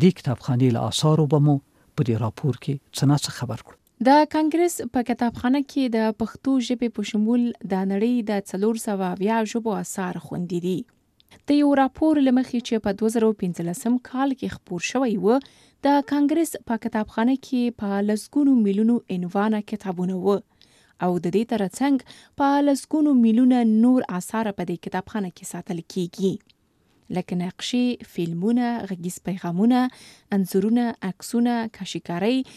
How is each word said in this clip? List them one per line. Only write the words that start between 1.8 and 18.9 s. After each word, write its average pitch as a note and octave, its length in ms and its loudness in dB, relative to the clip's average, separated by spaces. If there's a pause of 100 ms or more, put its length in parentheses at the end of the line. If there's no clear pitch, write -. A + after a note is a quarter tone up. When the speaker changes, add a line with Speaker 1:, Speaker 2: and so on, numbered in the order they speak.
Speaker 1:
په - 100 2
دې A#2 160 2
راپور A#2 400 -2
کې C#3 120 -4 (220)
څه - 140 0
ناڅه C#3+ 200 0 (100)
خبر A#2+ 260 -8
کړو. - 100 -20 (300)
Speaker 2:
د B3+ 40 6 (220)
کانګرس D#4 420 0 (200)
په C4 140 0
کتابخانه B3 520 -2 (100)
کې C#4 140 -2 (120)
د A3 240 0
پښتو A3+ 320 -4 (140)
ژبې A#3+ 300 -2
په G3+ 140 -6
شمول A3+ 340 2 (280)
د - 20 0 (160)
نړۍ G#3+ 240 0 (160)
د - 20 -2 (180)
څلور A3 320 -2
سوه G3 300 -4
اویا G3 260 0 (140)
ژبو A3+ 240 -4
آثار F3+ 480 -8
خوندي F3 420 -6
دي. F#3 80 -2 (760)
د D4 120 4
یو D4 100 4 (100)
راپور D4+ 460 2
له B3+ 120 4
مخې B3+ 280 -2
چې A3 180 -2
په G3+ 140 -2
دوه A3 160 0
زره A3 160 4 (100)
پنځلسم F3 560 -2 (140)
کال C4+ 240 -2
کې G3 220 -6
خپور - 340 -8
شوی B3+ 340 0
و، A#3 140 4 (480)
د C#4+ 120 4 (120)
کانګرس D4 420 0 (160)
په A3+ 160 -4
کتابخانه A3+ 500 -2 (120)
کې A#3+ 340 -2
په G3+ 300 -2
لسګونو C#4 420 2 (140)
میلیونو A3 340 2 (160)